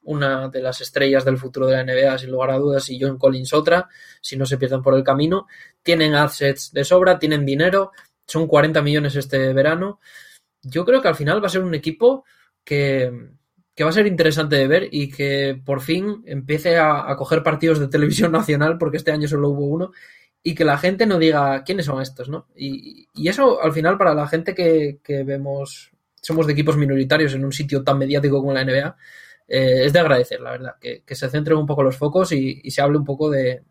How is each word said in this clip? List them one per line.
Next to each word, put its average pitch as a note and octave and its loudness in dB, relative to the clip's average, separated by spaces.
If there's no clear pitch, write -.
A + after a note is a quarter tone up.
una C3+ -4
de C3 -6
las B2+ -6
estrellas C3+ 0
del C3 2
futuro C3 -4
de C3 4
la C3 0
N C3 -4
B C3 4
A, C3 0
sin C3 -12
lugar C3 -2
a C3 0
dudas, C#3 0
y B2+ -8
John C3+ -2
Collins C3 0
otra, E3 2
si - -12
no C3+ -2
se C3 -4
pierden C3 -2
por C3+ 4
el C3+ 4
camino. D3+ 0
Tienen D#3+ 2
assets C#3 0
de C#3+ -2
sobra, F#3 4
tienen D3+ 0
dinero, F3+ 2
son D#3+ -2
cuarenta D3+ 4
millones D3 0
este C3+ 0
verano. E3 0
Yo D3 -4
creo A#3+ 4
que F#3+ 0
al D#3 0
final E3 -2
va G3+ -4
a F3 -2
ser F#3 -2
un F3 -4
equipo A#3 0
que, C3+ 0
que D3+ 2
va D#3 2
a E3 -2
ser G#3 4
interesante D#3 2
de C3+ 4
ver F3 2
y C#3+ -4
que C#3 -4
por C#3 -4
fin F#3+ -4
empiece D3+ -2
a, D3+ 2
a C3+ -2
coger D#3 -2
partidos D#3 2
de C#3 -2
televisión D3 2
<laughs> D#3+ 2
nacional, D#3 0
porque D#3+ -2
este - -2
año D3+ -2
solo C#3+ 0
hubo C#3+ -2
uno, E3 -4
y E3 -4
que D#3 0
la C#3+ 2
gente F#3+ 0
no F#3+ 2
diga, C#3+ 2
"¿Quiénes F#3 -4
son C3+ -4
estos?", C3 -12
¿no? - -12
Y, - -14
y D#3 -2
eso, A#3+ 2
al D#3+ 2
final, D#3+ 2
para F3 4
la D3 0
gente E3+ -4
que, D#3+ 2
que C#3 -6
vemos, C#3 -8
somos D#3+ 0
de D3 0
equipos D3 0
minoritarios C#3 2
en C3+ -6
un C#3 -4
sitio C#3 -4
tan C#3 0
mediático C#3 0
como C#3 -2
la C3+ -2
N C3 -2
B C3+ 2
A, E3+ -8
eh, C3 2
es C#3+ 2
de F3 8
agradecer, B2 2
la B2 -12
verdad, B2+ -12
que, - -14
que C3+ -14
se B2+ -8
centren D3+ 0
un D3+ 0
poco C#3+ -2
los C3 2
focos E3+ 0
y, C3+ -2
y C3 -12
se C#3 0
hable D3 2
un C#3+ -2
poco D3 -4
de C3 -2